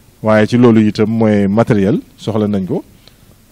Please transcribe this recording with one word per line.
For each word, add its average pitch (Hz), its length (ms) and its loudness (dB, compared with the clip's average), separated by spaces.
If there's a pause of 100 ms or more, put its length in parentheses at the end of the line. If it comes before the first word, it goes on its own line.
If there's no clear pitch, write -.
(240)
Waaye 107 240 2
ci 120 100 -2
loolu 117 300 4
itam 104 220 -2
mooy 107 380 0
matériel, 110 520 0 (180)
soxla 107 300 -4
nañ 95 180 -4
ko. 135 180 -8 (680)